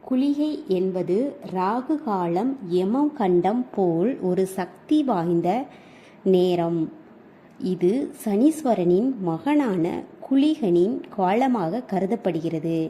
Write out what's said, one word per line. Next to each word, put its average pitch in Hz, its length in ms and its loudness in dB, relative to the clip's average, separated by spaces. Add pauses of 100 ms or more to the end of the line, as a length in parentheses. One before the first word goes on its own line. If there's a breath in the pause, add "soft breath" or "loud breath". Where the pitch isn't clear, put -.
குளிகை 285 420 0 (180)
என்பது 180 460 0 (400)
ராகு 226 400 -2 (100)
காலம், 190 460 0 (240)
யமம் 220 340 2 (120)
கண்டம் 190 420 2 (120)
போல் 180 360 2 (100)
ஒரு 180 260 0
சக்தி 190 580 -4
வாய்ந்த 175 440 0 (880 loud breath)
நேரம். 170 440 2 (960)
இது 175 180 2 (340)
சனீஸ்வரனின் 214 840 2 (200)
மகனான 190 560 0 (420)
குளிகனின் 247 680 2 (220)
காலமாக 208 680 0 (100)
கருதப்படுகிறது. 165 840 -2 (120)